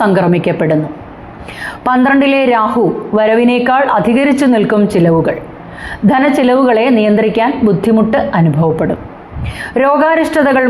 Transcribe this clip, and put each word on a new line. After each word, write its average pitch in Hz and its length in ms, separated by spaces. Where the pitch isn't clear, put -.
സംക്രമിക്കപ്പെടുന്നു. 175 880
പന്ത്രണ്ടിലെ 269 540
രാഹു 220 280
വരവിനേക്കാൾ 240 640
അധികരിച്ചു 277 560
നിൽക്കും 208 280
ചിലവുകൾ. 170 440
ധനച്ചിലവുകളെ 262 720
നിയന്ത്രിക്കാൻ 214 540
ബുദ്ധിമുട്ട് 220 520
അനുഭവപ്പെടും. 160 600
രോഗാരിഷ്ടതകൾ 294 880